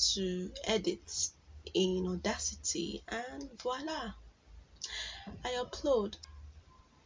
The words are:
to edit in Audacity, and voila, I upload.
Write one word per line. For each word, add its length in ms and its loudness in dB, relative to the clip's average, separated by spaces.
to 360 2
edit 680 2
in 320 4
Audacity, 1040 -2
and 400 -6
voila, 500 -2
I 80 0
upload. 640 4